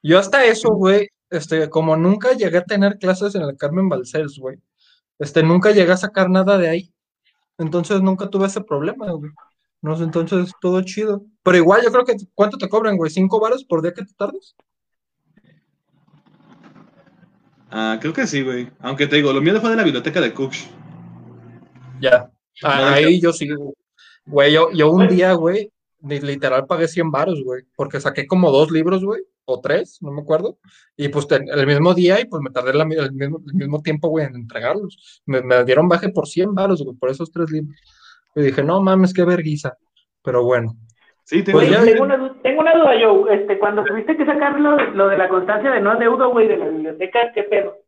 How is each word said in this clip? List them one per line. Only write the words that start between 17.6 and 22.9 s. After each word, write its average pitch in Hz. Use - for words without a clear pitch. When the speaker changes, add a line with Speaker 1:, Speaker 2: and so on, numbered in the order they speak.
Speaker 2:
Ah, 110
creo 147
que 165
sí, 143
güey. 123
Aunque 139
te 143
digo, 147
lo 135
mío 185
fue 226
de 226
la 226
biblioteca 151
de 123
Cooks. -
Speaker 1:
Ya. 127
Ah, 139
Speaker 2:
No, 135
Speaker 1:
ahí 156